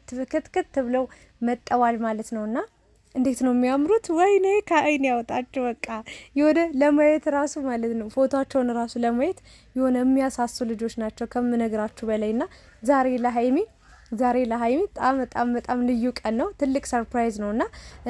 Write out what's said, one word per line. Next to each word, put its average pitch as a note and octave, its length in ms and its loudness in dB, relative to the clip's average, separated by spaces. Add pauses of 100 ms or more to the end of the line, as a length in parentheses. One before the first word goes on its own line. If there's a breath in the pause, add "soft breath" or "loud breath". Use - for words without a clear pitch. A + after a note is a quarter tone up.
(140)
ፍክት፣ C4 300 -4
ፍክት - 340 -4
ብለው B3+ 260 0 (380 soft breath)
መጠዋል A#3+ 560 0
ማለት A3 320 -4
ነውና A3 260 -6 (580)
እንዴት B3+ 260 0
ነው B3+ 120 2
የሚያምሩት! C#4 600 2
ወይኔ F#4+ 340 4 (160)
ከአይን D4 420 2
ያውጣችሁ። B3+ 600 -2
በቃ A#3 220 -6 (480 loud breath)
የሆነ D4 240 4 (160)
ለማየት D4 560 4
ራሱ C#4+ 320 0
ማለት A#3 320 -4
ነው፣ A3 160 -6
ፎቶቸውን C4+ 600 0
ራሱ A#3 260 -4
ለማየት A#3+ 400 0 (360 soft breath)
የሆነ B3+ 240 2
የሚያሳሱ C4 680 0
ልጆች A3+ 340 -4
ናቸው A3 300 -6
ከምነግራችሁ A3+ 760 -2
በላይ። G#3+ 260 -2
እና C4 120 0 (380 soft breath)
ዛሬ C4 260 2 (100)
ለሀይሚ፣ B3 400 2 (540 soft breath)
ዛሬ B3 320 0
ለሀይሚ A#3 400 0
በጣም፣ C4 340 0
በጣም፣ A#3+ 340 -2
በጣም A#3+ 320 -4
ልዩ A#3+ 200 0 (100)
ቀን A3 220 -4
ነው። D#4+ 200 -2
ትልቅ C4+ 300 -2
ሰርፕራይዝ A#3 520 -2
ነው። G#3 120 -4
እና A#3 120 0 (480 loud breath)